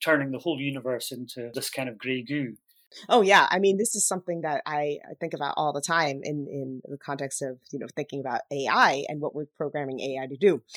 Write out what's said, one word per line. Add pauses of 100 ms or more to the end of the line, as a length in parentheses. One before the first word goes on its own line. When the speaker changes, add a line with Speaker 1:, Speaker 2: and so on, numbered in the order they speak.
Speaker 1:
turning
the
whole
universe
into
this
kind
of
grey
goo. (520)
Speaker 2:
Oh,
yeah.
I
mean,
this
is
something
that
I, (100)
I
think
about
all
the
time
in,
in
the
context
of, (120)
you
know, (100)
thinking
about (100)
A
I
and
what
we're (100)
programming
A
I
to
do. (140)